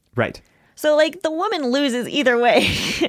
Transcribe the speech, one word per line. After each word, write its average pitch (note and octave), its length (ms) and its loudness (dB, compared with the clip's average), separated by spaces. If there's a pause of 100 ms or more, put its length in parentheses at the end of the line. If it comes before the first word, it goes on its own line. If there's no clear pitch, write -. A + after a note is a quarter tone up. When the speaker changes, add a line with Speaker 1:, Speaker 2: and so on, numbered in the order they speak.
(160)
Speaker 1:
Right. A2 240 -2 (340)
Speaker 2:
So, D4+ 220 0
like, D#4+ 260 0
the D#4+ 80 0
woman E4 400 -2
loses B3 380 0
either B3+ 300 2
way. A#3+ 280 4 (420)